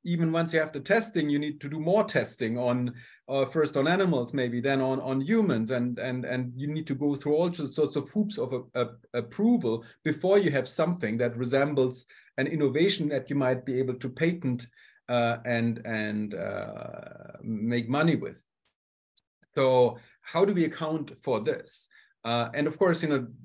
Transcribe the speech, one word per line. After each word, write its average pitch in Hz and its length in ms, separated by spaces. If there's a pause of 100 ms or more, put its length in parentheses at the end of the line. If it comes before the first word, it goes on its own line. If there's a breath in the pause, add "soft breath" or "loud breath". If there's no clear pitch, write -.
Even 165 260
once 165 220
you 160 80
have 156 120
the 143 80
testing, 180 500
you 143 80
need 147 240
to 139 80
do 156 100
more 190 240
testing 120 540
on, 123 340 (380 loud breath)
uh, 135 160
first - 320
on 139 100
animals, 165 460
maybe 123 260
then 135 220
on, 131 180
on 135 220
humans. 147 480
And, 123 280
and, 123 280
and 127 280
you 135 140
need 156 200
to 135 60
go 143 200
through 147 200
all 170 180
sorts 151 440
of 143 140
hoops - 260
of 120 160
a, 127 80 (220)
a, 117 60 (260)
approval 120 720 (180 loud breath)
before 180 340
you 185 120
have 135 180
something 156 480
that 117 220
resembles 131 640 (320 loud breath)
an 135 100
innovation 151 600
that 139 220
you 143 60
might 127 280
be 127 140
able 127 160
to 127 140 (140)
patent, 165 440 (420 soft breath)
uh, 120 380
and, 117 400
and, 107 480
uh, - 1040
make 113 480
money 151 280
with. - 220 (1160)
So 127 440 (220 loud breath)
how 175 240
do 202 80
we 175 120
account 156 480 (100)
for 117 180
this? - 480 (360 soft breath)
Uh, 117 300
and 147 120
of 151 100
course, 175 260
you 165 60
know, 135 160 (200)